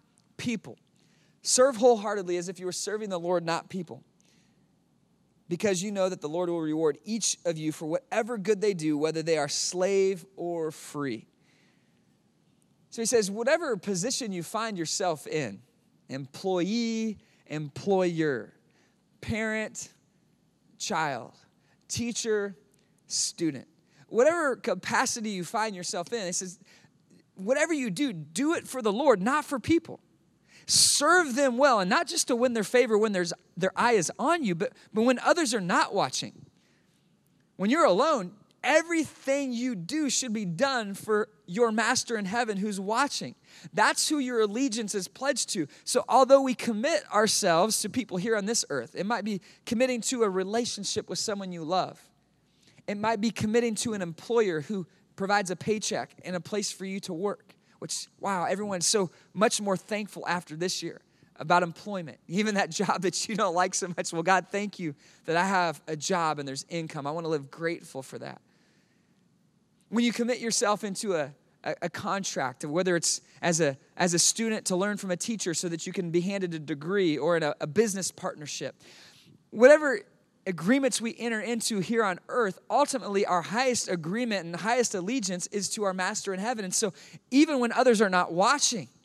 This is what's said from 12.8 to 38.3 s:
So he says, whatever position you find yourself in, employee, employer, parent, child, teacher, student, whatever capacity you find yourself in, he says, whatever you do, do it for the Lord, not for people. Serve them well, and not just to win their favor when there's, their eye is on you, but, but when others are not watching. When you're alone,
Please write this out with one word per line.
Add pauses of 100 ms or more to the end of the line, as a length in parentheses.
So
he
says,
whatever
position
you
find
yourself
in, (480)
employee, (260)
employer, (680)
parent, (840)
child, (540)
teacher, (500)
student, (400)
whatever
capacity
you
find
yourself
in,
he
says, (760)
whatever
you
do,
do
it
for
the
Lord,
not
for
people. (640)
Serve
them
well,
and
not
just
to
win
their
favor
when
there's, (240)
their
eye
is
on
you,
but, (220)
but
when
others
are
not
watching. (1120)
When
you're
alone, (320)